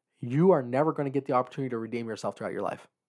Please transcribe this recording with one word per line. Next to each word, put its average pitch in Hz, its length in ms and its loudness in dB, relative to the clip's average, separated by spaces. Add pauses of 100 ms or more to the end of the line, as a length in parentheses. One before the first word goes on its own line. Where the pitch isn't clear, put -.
(200)
you 143 300 4
are 151 120 6
never 131 300 0
gonna 139 180 -4
get 135 160 -2
the 139 60 -2
opportunity 127 380 0
to 117 80 -4
redeem 113 300 -6
yourself 104 280 -6
throughout 104 160 -6
your 101 100 -4
life. - 260 -6 (200)